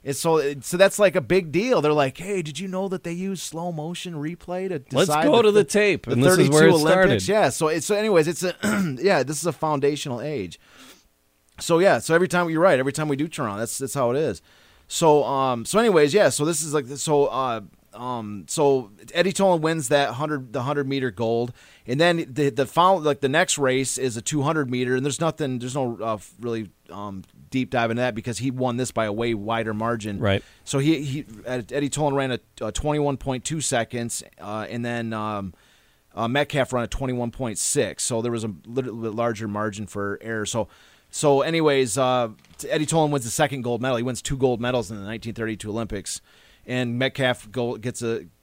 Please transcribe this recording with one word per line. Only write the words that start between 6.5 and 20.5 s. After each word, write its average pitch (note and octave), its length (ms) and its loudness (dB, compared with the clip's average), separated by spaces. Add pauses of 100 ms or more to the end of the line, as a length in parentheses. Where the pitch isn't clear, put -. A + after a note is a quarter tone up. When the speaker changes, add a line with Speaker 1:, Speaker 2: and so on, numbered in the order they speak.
Speaker 1:
thirty-two D#3+ 60 10 (100)
Speaker 2:
it D3+ 40 4
Speaker 1:
Olympics?" D#3+ 440 4
Speaker 2:
started. - 20 -2
Speaker 1:
Yeah. G3 220 4
So D#3 180 0
it's, D#3+ 200 0
so G#3 80 2
anyways, G3+ 340 4
it's E3 140 -6
a, F3+ 200 -2
<clears throat> G3 380 0
yeah, E3+ 220 4
this C#3+ 180 -4
is E3+ 60 -2
a E3 40 0
foundational C#3+ 720 -2
age. A#2+ 380 -6 (1000)
So E3 200 2
yeah, E3+ 200 6
so D#3 160 0
every F3 140 4
time, F3 200 0
you're D#3+ 120 0
right, E3+ 180 6
every C3 140 -2
time D#3 160 -4
we C#3 80 -2
do D3+ 100 -2
turn D3 220 -6
on, G2 100 -6
that's, A2+ 200 -6
that's C3+ 160 -8
how B2 160 0
it C3 60 0
is. C#3+ 240 -2 (460)
So, D3+ 380 4
um, B2+ 400 0
so - 140 0
anyways, E3 340 6
yeah, F#3+ 160 6
so C#3+ 160 0
this D#3 160 -2
is D#3 120 -6
like, D3 140 0
so, C#3+ 380 2
uh, A#2+ 360 -2 (320)
um, A2 540 -8
so C3+ 440 2 (220)
Eddie F3 200 2
Tolan F#3+ 260 4
wins D#3+ 300 -2
that C#3+ 220 4
hundred, C3 420 -6